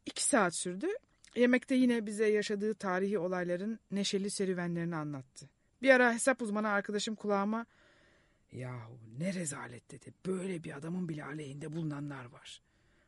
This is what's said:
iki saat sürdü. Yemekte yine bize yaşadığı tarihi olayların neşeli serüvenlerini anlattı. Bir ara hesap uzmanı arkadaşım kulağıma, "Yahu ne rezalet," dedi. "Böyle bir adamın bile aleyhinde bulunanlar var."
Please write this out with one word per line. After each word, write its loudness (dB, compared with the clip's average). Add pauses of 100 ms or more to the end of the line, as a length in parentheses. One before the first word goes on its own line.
iki -4
saat 4
sürdü. -4 (480)
Yemekte 4
yine 4
bize 0
yaşadığı 2
tarihi 0
olayların -2 (120)
neşeli 0
serüvenlerini -2
anlattı. -8 (340)
Bir 10
ara 8
hesap 2
uzmanı 0
arkadaşım -2
kulağıma, 0 (880)
"Yahu -10 (200)
ne -4
rezalet," -10
dedi. -18 (120)
"Böyle -4
bir -10
adamın -4
bile -6
aleyhinde -10
bulunanlar -6
var." -20 (460)